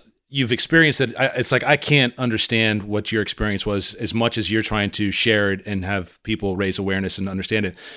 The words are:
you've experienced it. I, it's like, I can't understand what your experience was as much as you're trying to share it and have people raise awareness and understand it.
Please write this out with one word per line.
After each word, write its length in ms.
you've 180
experienced 520
it. 160
I, 80
it's 260
like, 100
I 140
can't 420
understand 680
what 280
your 80
experience 460
was 280
as 200
much 240
as 120
you're 120
trying 300
to 180
share 420
it 140
and 180
have 380
people 340
raise 220
awareness 400
and 100
understand 380
it. 100